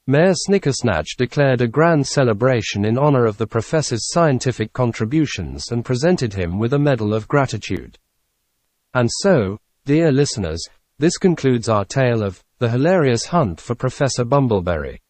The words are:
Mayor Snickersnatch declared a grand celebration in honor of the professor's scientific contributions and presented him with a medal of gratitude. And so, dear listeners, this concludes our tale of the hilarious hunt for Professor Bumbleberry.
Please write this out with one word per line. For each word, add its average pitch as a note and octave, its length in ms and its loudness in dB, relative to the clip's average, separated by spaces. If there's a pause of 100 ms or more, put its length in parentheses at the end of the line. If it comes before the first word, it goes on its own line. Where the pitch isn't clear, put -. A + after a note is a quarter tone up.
Mayor E3 280 4
Snickersnatch B2 840 -2
declared B2+ 460 0
a B2 40 2
grand D3 400 2
celebration A#2 800 0
in A2+ 140 0
honor C#3 260 4
of G#2+ 140 0
the A2+ 80 -2
professor's A#2+ 680 -4
scientific C3 640 0
contributions A2+ 960 -2
and A#2 120 -2
presented C3 520 0
him F#2 240 -2
with A#2 160 0
a C#3+ 40 2
medal A2+ 360 2
of A2 120 -4
gratitude. A2 720 -4 (960)
And B2 180 2
so, A2 480 0 (280)
dear D3+ 260 2
listeners, F#2+ 500 -2 (360)
this D#3+ 180 0
concludes C3 540 0
our G2+ 160 0
tale A#2+ 360 0
of F#2+ 220 -6 (140)
the A#2+ 100 0
hilarious C3 560 2
hunt B2 380 0
for A#2+ 120 -6
Professor B2+ 520 -2
Bumbleberry. F2+ 720 0 (120)